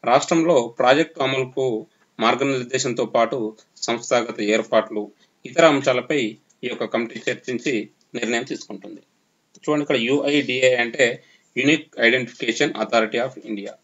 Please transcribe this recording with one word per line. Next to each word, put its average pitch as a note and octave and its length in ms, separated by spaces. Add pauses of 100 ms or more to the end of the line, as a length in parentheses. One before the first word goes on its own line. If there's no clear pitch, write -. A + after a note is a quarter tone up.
రాష్ట్రంలో D3 640
ప్రాజెక్టు C#3+ 540
అమలుకు C3 640 (340)
మార్గనిర్దేశంతో B2 840
పాటు A2+ 500 (220)
సంస్థాగత A#2+ 640
ఏర్పాట్లు, G#2+ 720 (340)
ఇతర C#3 200
అంశాలపై C3+ 540 (440)
ఈ B2 40
యొక్క A#2+ 160
కమిటీ A2+ 380 (100)
చర్చించి A#2 580 (260)
నిర్ణయం A#2 280
తీసుకుంటుంది. - 580 (560)
చూడండి, D3+ 240
ఇక్కడ C#3+ 160
యుఐడిఏ C3 760
అంటే A#2+ 480 (340)
Unique C#3 500
Identification A#2+ 600
Authority A2+ 600
of - 200
India. G2+ 220 (140)